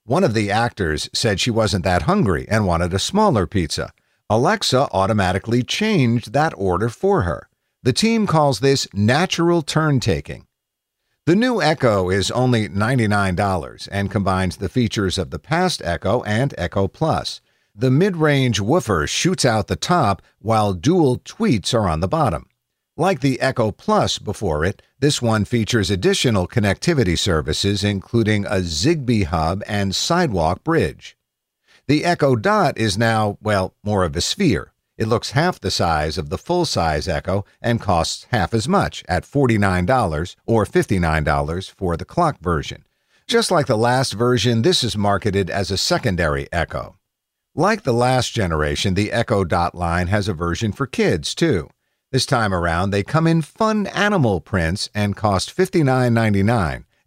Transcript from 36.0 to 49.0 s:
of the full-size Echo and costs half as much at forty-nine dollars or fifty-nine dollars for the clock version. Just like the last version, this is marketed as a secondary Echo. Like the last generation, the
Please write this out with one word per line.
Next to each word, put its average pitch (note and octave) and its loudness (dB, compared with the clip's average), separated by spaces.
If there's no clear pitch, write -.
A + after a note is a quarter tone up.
of D2+ -6
the F#2 -6
full-size F2+ -2
Echo F2+ -2
and A#2 -2
costs - -2
half G#2+ -2
as A2 -2
much D3 -2
at E2+ -2
forty-nine G#2 2
dollars F2+ 0
or A2 4
fifty-nine E2+ 0
dollars D#2 -2
for F2 -4
the F2 -8
clock E3 -2
version. D#2+ -4
Just A3+ 0
like D#3 2
the A2+ 2
last B2 0
version, A#2 2
this F3 2
is G2+ -4
marketed G2+ 0
as - -4
a F#2+ -2
secondary E2+ -2
Echo. D2 -6
Like G3+ 0
the C3+ 0
last B2 2
generation, D#2+ 0
the G2+ 0